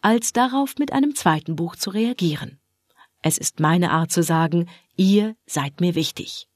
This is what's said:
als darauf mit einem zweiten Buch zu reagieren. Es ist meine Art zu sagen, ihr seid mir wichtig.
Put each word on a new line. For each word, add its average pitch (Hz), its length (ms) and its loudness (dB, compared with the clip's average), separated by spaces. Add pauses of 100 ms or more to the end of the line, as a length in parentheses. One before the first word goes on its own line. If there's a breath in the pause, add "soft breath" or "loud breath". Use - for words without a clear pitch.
als 226 320 2
darauf 262 440 0
mit 285 140 -2
einem 277 240 0
zweiten 160 400 0
Buch 165 200 -6
zu - 140 -6
reagieren. 185 680 -2 (640 soft breath)
Es 160 160 0
ist - 220 -8
meine 165 320 4
Art 160 200 0
zu 170 100 2
sagen, 165 480 2 (260 loud breath)
ihr 208 400 2 (100)
seid 139 360 -6
mir 175 140 0
wichtig. - 600 -6